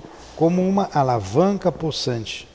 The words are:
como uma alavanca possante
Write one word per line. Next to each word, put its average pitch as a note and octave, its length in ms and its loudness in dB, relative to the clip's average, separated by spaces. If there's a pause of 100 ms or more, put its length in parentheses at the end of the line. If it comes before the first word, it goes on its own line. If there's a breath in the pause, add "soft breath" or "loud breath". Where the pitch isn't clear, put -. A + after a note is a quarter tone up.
(360 loud breath)
como F3+ 320 2
uma F#3+ 240 0
alavanca C3+ 800 2
possante B2 840 -6